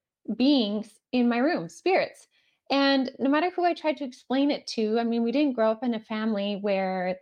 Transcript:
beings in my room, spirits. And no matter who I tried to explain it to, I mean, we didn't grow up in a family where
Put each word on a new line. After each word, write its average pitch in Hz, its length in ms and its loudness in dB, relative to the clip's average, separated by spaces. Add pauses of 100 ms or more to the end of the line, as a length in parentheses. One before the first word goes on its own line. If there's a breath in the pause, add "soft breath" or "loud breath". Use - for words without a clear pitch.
(360)
beings 226 640 0 (100)
in 247 160 2
my 233 120 2
room, 240 320 0
spirits. - 580 -2 (420)
And 277 480 2
no 262 120 0
matter 311 180 2
who 359 160 -2
I 339 80 2
tried 311 240 -2
to 269 80 -8
explain 269 460 -2
it - 240 -4
to, 220 240 0
I 233 60 0
mean, 233 180 0
we 233 100 0
didn't 277 220 2
grow 220 160 2
up 220 120 -2
in 247 120 0
a 220 60 -6
family 214 600 -4
where 190 600 -2